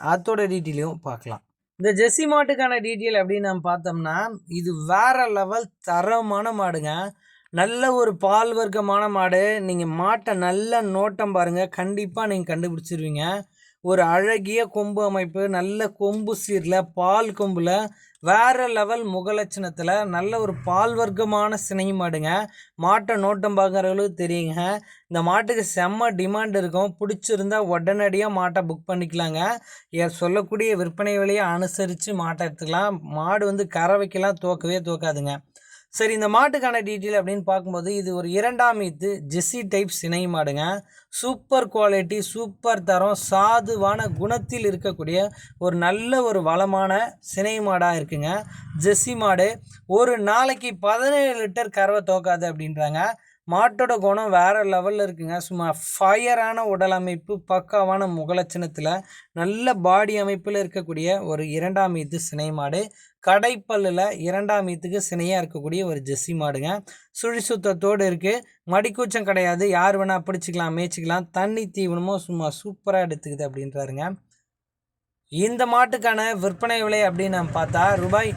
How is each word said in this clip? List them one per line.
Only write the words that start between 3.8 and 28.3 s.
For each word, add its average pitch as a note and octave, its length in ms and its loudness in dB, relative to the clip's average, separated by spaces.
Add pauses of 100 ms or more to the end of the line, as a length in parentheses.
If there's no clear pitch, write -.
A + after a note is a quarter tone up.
இது E3+ 380 -4
வேற A#3+ 420 4
லெவல் G3+ 420 -2 (140)
தரமான G#3 680 0
மாடுங்க. F3 580 -4 (400)
நல்ல A#3 440 2
ஒரு A3+ 240 2
பால் G#3+ 400 4
வர்க்கமான G#3 520 0
மாடு. G3 520 2
நீங்க F3+ 240 -2
மாட்டை F#3 480 0
நல்ல G3 480 0
நோட்டம் G3+ 500 -2
பாருங்க, F3+ 360 0
கண்டிப்பா G3+ 600 -4
நீங்க F3+ 280 -4
கண்டுபிடிச்சிருவீங்க. E3 840 -4 (400)
ஒரு F#3 200 4
அழகிய G3+ 640 2
கொம்பு G#3 380 -2
அமைப்பு, F#3+ 460 -2
நல்ல G3 420 -2
கொம்பு G#3 460 -2 (100)
சீர்ல, F#3 340 0 (120)
பால் G3 340 2
கொம்புல, G3 600 0 (320)
வேற A#3+ 480 4
லெவல் A3+ 400 0
முகலட்சணத்துல, F#3+ 960 -2
நல்ல G3 340 -2
ஒரு G3+ 140 -2 (100)
பால் G#3 320 2
வர்க்கமான G#3+ 580 0
சினை G3 400 -2
மாடுங்க. E3+ 520 0 (360)
மாட்டை G#3 360 2
நோட்டம் G3+ 400 0
பார்க்குறவங்களுக்கு F#3+ 600 2
தெரியுங்க. F3 640 -2 (280)
இந்த E3+ 160 -2
மாட்டுக்கு G#3 420 2 (100)
செம்ம G#3 400 2
டிமாண்ட் G3+ 420 -2
இருக்கும். F#3 420 0
பிடிச்சிருந்தா G3+ 580 -2
உடனடியா G3 680 0
மாட்டை F#3 380 0